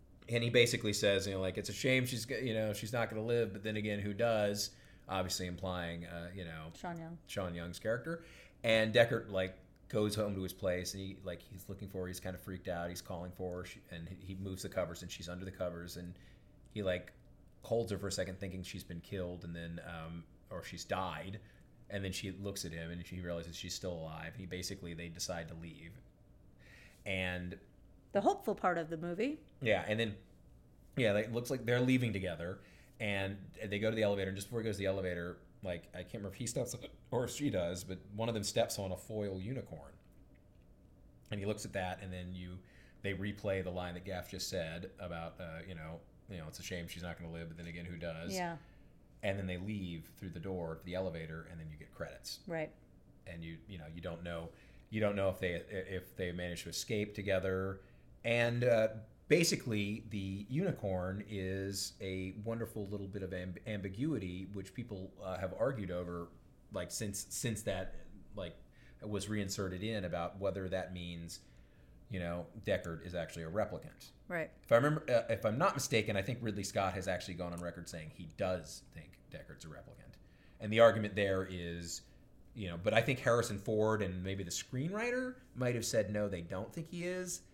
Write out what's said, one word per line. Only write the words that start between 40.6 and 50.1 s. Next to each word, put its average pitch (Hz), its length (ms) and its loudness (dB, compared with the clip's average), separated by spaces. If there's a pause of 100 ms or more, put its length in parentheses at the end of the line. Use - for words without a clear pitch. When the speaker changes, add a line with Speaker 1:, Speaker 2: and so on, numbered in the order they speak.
Speaker 1:
And 101 100 -2
he 98 60 -2
looks 104 180 -2
at - 100 -8
that, 92 280 0
and 92 100 -8
then 90 220 -6
you, 90 180 -8 (500)
they 98 120 0
replay 98 500 0
the 90 60 -2
line 90 240 -2
that 90 100 -8
Gaff 90 260 -4
just - 180 -6
said 87 500 -4
about, 82 420 -6
uh, 82 280 -8
you 90 60 -8
know, 80 260 -8 (300)
you 90 80 -8
know, 78 100 -8
"It's - 100 -12
a - 40 -12
shame 87 260 -6
she's 87 140 -10
not 85 180 -4
gonna 82 120 -8
live, 82 160 -6
but 82 80 -10
then 85 100 -10
again, 85 180 -8
who 87 120 -8
does?" 82 380 -4
Speaker 2:
Yeah. 175 220 -2 (640)
Speaker 1:
And 101 160 2
then 92 80 -2
they 90 120 -2
leave 92 600 -4